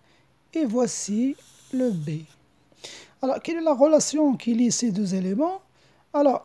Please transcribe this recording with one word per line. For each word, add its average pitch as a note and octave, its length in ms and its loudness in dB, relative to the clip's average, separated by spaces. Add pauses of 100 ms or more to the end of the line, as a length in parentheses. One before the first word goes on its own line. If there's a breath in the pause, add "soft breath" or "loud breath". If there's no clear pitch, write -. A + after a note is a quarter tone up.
(520 soft breath)
Et D#4+ 120 -2
voici A#3 720 -2 (360)
le B3+ 180 0
B. D#3 320 -4 (1000 loud breath)
Alors, C4 180 -2
quelle E4 180 -6
est E4 40 -4
la D#4 120 2
relation C#4+ 640 4
qui A#3 180 -2
lie A#3 180 2
ces A#3+ 180 0
deux F#3+ 240 -2
éléments ? G#3 480 -2 (500 soft breath)
Alors, C#4+ 320 2